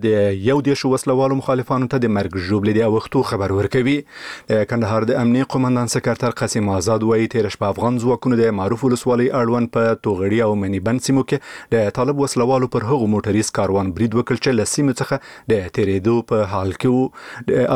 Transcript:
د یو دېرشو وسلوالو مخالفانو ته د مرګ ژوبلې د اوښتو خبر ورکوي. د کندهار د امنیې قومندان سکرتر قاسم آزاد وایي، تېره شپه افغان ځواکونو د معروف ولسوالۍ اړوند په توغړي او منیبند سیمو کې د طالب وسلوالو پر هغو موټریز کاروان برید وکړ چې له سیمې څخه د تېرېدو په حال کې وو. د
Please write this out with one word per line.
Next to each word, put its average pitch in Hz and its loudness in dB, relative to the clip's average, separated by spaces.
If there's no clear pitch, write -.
د 110 0
یو 135 4
دېرشو 139 0
وسلوالو 135 0
مخالفانو 127 -2
ته 135 0
د 117 2
مرګ 95 -2
ژوبلې 104 2
د 110 4
اوښتو 110 0
خبر 98 0
ورکوي. 123 0
د 107 2
کندهار 110 0
د - 2
امنیې 123 2
قومندان 127 0
سکرتر 120 -2
قاسم 110 0
آزاد 107 0
وایي، 113 2
تېره 104 0
شپه 104 -2
افغان 101 0
ځواکونو 120 0
د 113 4
معروف 110 -2
ولسوالۍ 123 0
اړوند 117 0
په 113 2
توغړي 101 0
او 107 0
منیبند 98 -2
سیمو 135 2
کې 143 0
د 107 2
طالب 139 0
وسلوالو 127 0
پر 107 -2
هغو 127 2
موټریز 104 0
کاروان 95 0
برید 110 0
وکړ 123 -2
چې 139 2
له 101 0
سیمې 139 0
څخه 139 -2
د 98 0
تېرېدو 98 2
په 117 2
حال 95 -2
کې - 0
وو. 131 2
د 123 2